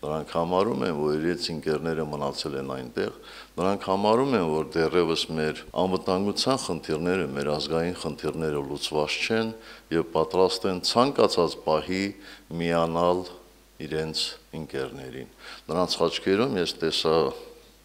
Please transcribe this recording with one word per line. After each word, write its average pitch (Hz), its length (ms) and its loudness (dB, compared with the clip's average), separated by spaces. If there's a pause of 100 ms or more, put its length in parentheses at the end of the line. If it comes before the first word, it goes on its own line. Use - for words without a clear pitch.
Նրանք 76 320 -4
համարում 90 480 2
են, 87 160 -2
որ 76 160 2
իրենց 82 380 0
ընկերները 78 580 -2
մնացել 71 480 -4
են 67 160 -6
այնտեղ, 65 380 -4 (420)
նրանք 95 320 0
համարում 107 480 4
են, 92 160 4
որ 78 140 0 (100)
դեռևս 82 560 4
մեր 78 300 -2 (220)
անվտանգության 98 800 2
խնդիրները, 82 720 -2
մեր 71 160 -2
ազգային 82 500 -2
խնդիրները 76 640 -2
լուծված 73 560 -2
չեն 113 320 0 (400)
և 82 220 0
պատրաստ 90 560 2
են 90 180 -4
ցանկացած 117 720 4
պահի 78 400 0 (480)
միանալ 85 720 2 (640)
իրենց 78 400 -2 (320)
ընկերներին։ 65 720 -8 (380)
Նրանց - 280 0 (120)
աչքերում 104 540 2
ես - 180 -4
տեսա 80 340 2 (680)